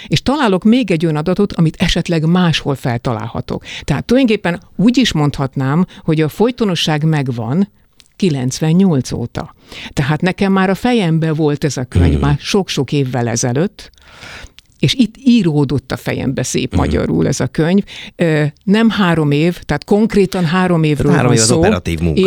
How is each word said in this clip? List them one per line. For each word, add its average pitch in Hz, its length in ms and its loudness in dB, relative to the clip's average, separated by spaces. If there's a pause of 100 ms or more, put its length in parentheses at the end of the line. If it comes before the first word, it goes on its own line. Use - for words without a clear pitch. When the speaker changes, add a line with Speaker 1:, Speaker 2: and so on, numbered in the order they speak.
Speaker 1:
és - 140 -14
találok 240 420 0
még 220 280 2
egy 165 120 0
olyan 160 140 0
adatot, 180 360 -2
amit 160 260 0
esetleg 165 460 -2
máshol 165 500 0
feltalálhatok. 117 880 -6 (200)
Tehát 143 220 -2
tulajdonképpen 214 560 0 (140)
úgy 240 220 2
is 247 140 2
mondhatnám, 143 720 0 (180)
hogy 160 180 0
a 156 80 0
folytonosság 190 760 -2
megvan 139 640 -2 (460)
kilencvennyolc 156 960 0
óta. - 440 -8 (380)
Tehát 147 280 -2
nekem 190 300 0
már 190 180 2
a 190 60 0
fejembe 165 580 0
volt 147 300 0
ez 143 140 -2
a 127 60 -4
könyv, 85 280 2
Speaker 2:
Hmm. 73 80 2
Speaker 1:
már 143 200 2
sok-sok - 520 -2
évvel 131 360 -2
ezelőtt, 123 640 -2 (880)
és 135 140 0
itt 233 220 0 (100)
íródott 147 640 2
a 120 60 -4
fejembe - 460 -4
szép 131 260 -2
Speaker 2:
Hmm. - 100 -2
Speaker 1:
magyarul 156 480 0
ez 151 120 -2
a 131 80 -2
könyv. 175 360 0 (320)
Ö, 156 280 0 (200)
nem 220 260 4
három 170 420 2
év, 156 280 0
tehát - 260 -4
konkrétan 202 600 2
három 175 380 2
évről 147 280 2
Speaker 2:
Három 147 160 4
Speaker 1:
van 120 80 4
Speaker 2:
év 113 60 2
az 110 60 2
Speaker 1:
szó. 117 100 2
Speaker 2:
operatív 170 420 0
munka. 156 280 0